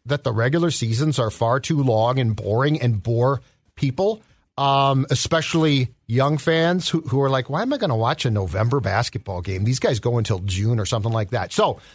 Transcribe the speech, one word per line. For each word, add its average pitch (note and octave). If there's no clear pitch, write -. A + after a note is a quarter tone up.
that C#3
the A#2+
regular C#3+
seasons C3
are A2+
far A#2+
too D3
long A#2+
and A2+
boring C3
and A2+
bore A#2+
people, F#3
um, C#3
especially D3+
young C3+
fans E3
who, E3
who C3+
are C3+
like, C3
"Why D#3+
am C4
I C#4+
gonna C#3+
watch A#2
a B2+
November G#2+
basketball G2
game? F#2+
These B2+
guys C#3
go A#2+
until G#2+
June," G2+
or G2
something A2+
like A2
that. F#2+
So G3